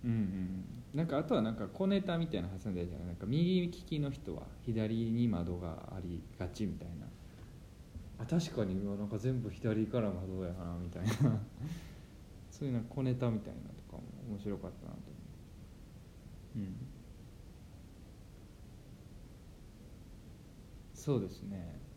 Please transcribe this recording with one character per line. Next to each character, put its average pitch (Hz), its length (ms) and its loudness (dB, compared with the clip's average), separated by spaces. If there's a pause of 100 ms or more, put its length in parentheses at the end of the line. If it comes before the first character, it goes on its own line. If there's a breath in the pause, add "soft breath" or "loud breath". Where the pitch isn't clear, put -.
う - 20 4
ん 117 40 6
う 113 40 8
ん - 20 6
う 110 40 6
ん。 92 440 2 (340)
な 165 60 6
ん - 20 4
か、 143 120 4
あ 156 60 4
と 240 100 4
は 131 80 8
な 110 100 4
ん 110 40 0
か 101 120 0
小 - 180 2
ネ 196 160 8
タ 170 160 2
み 165 100 4
た 107 100 2
い 87 40 2
な 92 60 0
の 95 100 -4
挟 104 120 -2
ん 92 40 2
で 87 80 2
る 87 60 0
じ 85 60 -4
ゃ - 40 -6
な 85 60 -4
い。 - 40 -2
な 87 60 -2
ん - 20 -4
か、 95 100 -4
「右 175 360 6
利 175 80 2
き - 300 -4
の 139 100 2
人 98 260 -4
は - 60 -6 (200)
左 113 480 4
に 120 180 8
窓 87 300 4
が 85 380 -4
あ 92 40 -2
り 87 220 -2 (160)
が 90 100 0
ち」 - 180 0
み 82 80 2
た 82 100 -6
い 85 40 -6 (120)
な。 - 60 -6 (1120 loud breath)
「あ、 117 80 -2
確 165 280 4
か 110 100 6
に、 92 140 4
う 101 120 2
わ、 101 60 0
な 104 80 0
ん 101 40 0
か 104 100 0
全 127 220 4
部 113 100 0
左 107 360 4
か 120 140 4
ら 104 100 6
窓 92 340 0
や 87 80 0
な」 87 300 -2
み 87 80 -2
た 87 120 -6
い 101 40 4
な。 110 60 8
<laughs> - 1400 0
そ - 140 -4
う 139 40 2
い - 20 2
う 123 40 4
な 117 60 4
ん 110 40 -2
か - 100 -8
小 139 80 2
ネ 127 120 6
タ 123 160 4
み 107 100 4
た - 100 -8
い - 40 -8
な - 80 -8
の - 120 -10
と - 160 -12
か - 60 -10
も - 60 -8 (260)
面 101 100 -2
白 101 200 0
か 90 100 -4
っ - 120 -6
た - 60 -10
な - 60 -8
と - 180 -10
思 - 80 -12 (1400)
う。 - 20 0
う 104 40 0
ん。 92 120 -4 (4000)
そ 143 220 4
う 110 40 6
で 95 80 0
す - 140 -8
ね。 90 380 -4 (160)